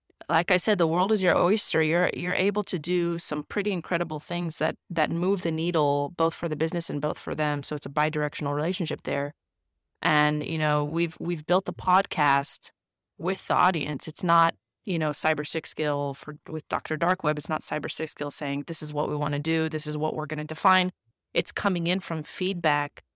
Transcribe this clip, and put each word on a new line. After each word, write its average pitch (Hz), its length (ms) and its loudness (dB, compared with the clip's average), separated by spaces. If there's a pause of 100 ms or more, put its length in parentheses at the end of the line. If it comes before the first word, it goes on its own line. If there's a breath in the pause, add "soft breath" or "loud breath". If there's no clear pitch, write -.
(280)
like 170 220 0
I 190 60 6
said, 202 220 4
the 170 80 4
world 180 240 2
is 208 120 2
your 180 140 4
oyster. 180 460 4
You're, 160 320 2
you're 175 200 -4
able 202 300 0
to - 140 -2
do 170 400 0
some 151 240 0
pretty 202 300 -4
incredible 165 480 -2
things 175 380 -4
that, - 180 0 (120)
that 165 220 0
move 180 320 0
the 170 80 0
needle 156 680 0
both 165 180 2
for - 140 -6
the 156 80 -2
business 165 320 0
and 147 120 -2
both 151 180 -2
for 156 160 -6
them. 147 280 -2
So - 120 -4
it's 143 120 -8
a 143 40 -8
bidirectional 147 640 -2
relationship 156 480 -2
there. 143 300 -4 (680)
And, 151 440 2
you 160 140 -4
know, 147 260 2
we've, 160 340 -2
we've 165 280 -6
built 180 180 2
the 180 80 -4
podcast 147 1000 2 (480)
with 170 280 -2
the 151 80 0
audience. 151 540 0
It's - 160 -2
not, 165 300 4 (300)
you 175 140 -2
know, 156 120 0
Cyber 151 360 2
Six - 240 0
Skill 143 440 -2
for, 147 220 -12 (120)
with 156 200 -8
Doctor 156 280 -2
Darkweb. 160 420 2
It's 143 100 -6
not 160 140 -2
Cyber 147 280 -2
Six 156 220 -2
Skill 147 180 -4
saying, 139 360 -2
"This 165 160 -2
is 151 100 -4
what 147 160 -2
we 151 80 -2
wanna 147 220 -2
do. 160 300 0
This 156 180 -2
is 151 100 -2
what 151 180 -2
we're 151 120 -6
gonna 151 180 -6
define." 185 480 2 (400)
It's - 200 0
coming 175 340 -2
in 180 140 0
from 160 220 -6
feedback 160 800 -2 (140)